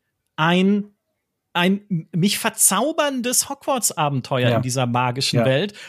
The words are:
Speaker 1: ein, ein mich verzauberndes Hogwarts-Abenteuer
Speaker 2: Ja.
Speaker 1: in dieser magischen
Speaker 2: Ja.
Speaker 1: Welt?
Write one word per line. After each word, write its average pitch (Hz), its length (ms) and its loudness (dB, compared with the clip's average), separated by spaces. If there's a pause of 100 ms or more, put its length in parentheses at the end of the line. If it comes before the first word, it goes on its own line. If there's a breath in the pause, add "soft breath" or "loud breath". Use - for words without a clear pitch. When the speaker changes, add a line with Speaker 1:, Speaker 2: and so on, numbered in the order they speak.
(360)
Speaker 1:
ein, 190 540 2 (640)
ein 180 600 0
mich 185 240 0
verzauberndes 254 1080 0
Hogwarts-Abenteuer 143 1040 -2
Speaker 2:
Ja. 113 60 2
Speaker 1:
in 110 60 0
dieser 127 240 -2
magischen 123 520 -2
Speaker 2:
Ja. 113 80 2
Speaker 1:
Welt? 151 260 0 (160 loud breath)